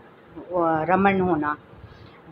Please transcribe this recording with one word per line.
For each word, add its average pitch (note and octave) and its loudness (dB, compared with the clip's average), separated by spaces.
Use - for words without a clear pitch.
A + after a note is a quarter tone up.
रमण F#3+ 4
होना, D3+ 0